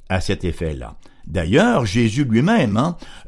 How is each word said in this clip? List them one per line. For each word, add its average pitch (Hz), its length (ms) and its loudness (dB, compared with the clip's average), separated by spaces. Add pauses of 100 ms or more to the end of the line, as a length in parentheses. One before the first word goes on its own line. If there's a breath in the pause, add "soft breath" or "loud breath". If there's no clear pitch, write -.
à 92 120 0
cet - 240 -2
effet-là. 73 520 -6 (300 soft breath)
D'ailleurs, 127 600 2
Jésus 113 380 0
lui-même, 123 520 2
hein, 165 200 0 (320 loud breath)